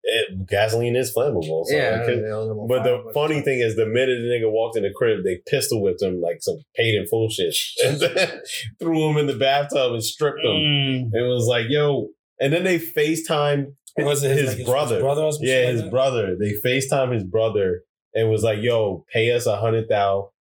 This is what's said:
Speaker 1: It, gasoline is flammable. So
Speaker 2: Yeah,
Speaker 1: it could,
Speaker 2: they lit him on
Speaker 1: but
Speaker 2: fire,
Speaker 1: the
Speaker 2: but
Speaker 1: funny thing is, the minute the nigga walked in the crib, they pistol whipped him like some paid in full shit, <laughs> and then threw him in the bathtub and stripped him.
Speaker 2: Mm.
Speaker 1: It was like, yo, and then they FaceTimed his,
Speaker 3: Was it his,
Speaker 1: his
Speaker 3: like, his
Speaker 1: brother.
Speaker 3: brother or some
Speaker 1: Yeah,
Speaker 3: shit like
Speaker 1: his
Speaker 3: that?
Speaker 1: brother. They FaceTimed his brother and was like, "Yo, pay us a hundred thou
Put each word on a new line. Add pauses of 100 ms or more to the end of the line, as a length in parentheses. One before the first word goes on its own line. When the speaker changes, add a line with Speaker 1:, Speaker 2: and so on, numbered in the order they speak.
Speaker 1:
It,
gasoline
is
flammable.
So
Speaker 2:
Yeah,
Speaker 1:
it
could,
Speaker 2:
they
lit
him
on
Speaker 1:
but
Speaker 2:
fire,
Speaker 1:
the
Speaker 2:
but
Speaker 1:
funny
thing
is,
the
minute
the
nigga
walked
in
the
crib,
they
pistol
whipped
him
like
some (180)
paid
in
full
shit, (140)
<laughs>
and
then (380)
threw
him
in
the
bathtub
and
stripped
him.
Speaker 2:
Mm.
Speaker 1:
It
was
like,
yo, (300)
and
then
they
FaceTimed (240)
his,
Speaker 3:
Was
it
his,
Speaker 1:
his
Speaker 3:
like,
his
Speaker 1:
brother.
Speaker 3:
brother
or
some
Speaker 1:
Yeah,
Speaker 3:
shit
like
Speaker 1:
his
Speaker 3:
that?
Speaker 1:
brother.
They (120)
FaceTimed
his
brother (340)
and
was
like,
"Yo,
pay
us
a
hundred
thou (120)